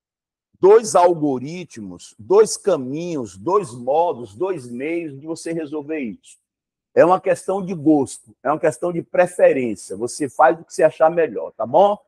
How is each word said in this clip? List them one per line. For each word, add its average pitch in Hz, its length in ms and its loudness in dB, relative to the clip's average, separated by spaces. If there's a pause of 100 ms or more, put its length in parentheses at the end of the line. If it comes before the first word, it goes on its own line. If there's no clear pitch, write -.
(580)
dois 208 380 6
algoritmos, 151 1200 -2
dois 190 380 2
caminhos, 143 800 -4
dois 156 380 -2
modos, 127 600 -4
dois 170 320 -6
meios 143 540 -8
de 151 60 -20
você 165 260 -10
resolver 156 460 -8
isso. 110 400 -12 (560)
É 143 100 6
uma 180 160 4
questão 190 420 -4
de 185 120 -8
gosto, 143 680 0
é 131 80 -2
uma 151 80 -2
questão 170 320 -2
de 165 120 -4
preferência. 147 920 0
Você 120 320 -6
faz 165 320 2
o 165 60 -20
que - 80 -20
você 180 100 -2
achar 160 280 2
melhor, 127 420 -4
tá 110 140 -8
bom? 196 420 4